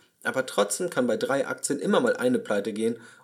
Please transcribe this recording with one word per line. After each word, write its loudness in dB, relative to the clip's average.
aber -2
trotzdem 0
kann 0
bei 2
drei 0
Aktien -4
immer 2
mal 2
eine 2
pleite -2
gehen -2